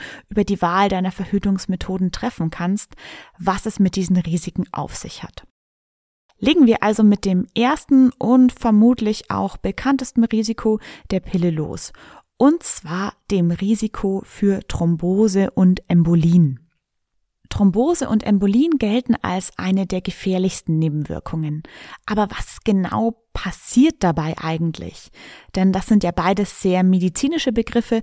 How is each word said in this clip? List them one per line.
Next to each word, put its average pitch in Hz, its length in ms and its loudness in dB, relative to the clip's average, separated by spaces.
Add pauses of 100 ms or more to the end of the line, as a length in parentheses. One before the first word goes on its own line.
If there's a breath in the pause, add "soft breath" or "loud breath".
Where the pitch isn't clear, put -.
(280 loud breath)
über 208 160 0
die 196 180 -2
Wahl 185 260 2
deiner 185 220 -2
Verhütungsmethoden 185 1040 -4
treffen 196 380 -4
kannst, 185 440 -4 (420 loud breath)
was 240 300 -2
es 214 140 -2
mit 190 160 2
diesen 180 200 0
Risiken 170 540 -4
auf - 240 -8
sich - 300 -14
hat. - 180 -18 (960)
Legen 285 280 6
wir 226 180 2
also 214 180 2
mit 208 220 4
dem 185 320 0
ersten 262 540 4
und 254 420 4
vermutlich 220 800 2
auch 196 240 -4
bekanntesten 254 640 -2
Risiko 220 560 0 (320 loud breath)
der 190 80 -2
Pille 180 320 -2
los, 151 420 -6 (440 loud breath)
und 302 260 4
zwar - 520 -8 (180)
dem 175 180 2
Risiko 196 720 -2
für 196 440 -2
Thrombose 185 840 0
und 185 400 2
Embolien. 165 680 4 (920)
Thrombose 233 580 2
und 214 160 0
Embolien 208 540 2
gelten 226 440 0
als 185 360 -4
eine 190 280 0
der 185 140 -4
gefährlichsten 185 800 -2
Nebenwirkungen. 156 840 -4 (420 loud breath)
Aber 208 260 -2
was - 340 -10
genau 214 580 -2 (100)
passiert - 680 0
dabei 160 380 -2
eigentlich? 160 720 -8 (440 loud breath)
Denn 190 160 2
das 185 160 -2
sind 208 160 4
ja 175 80 0
beides 185 520 -2
sehr 185 200 2
medizinische 185 720 0
Begriffe, 226 500 -2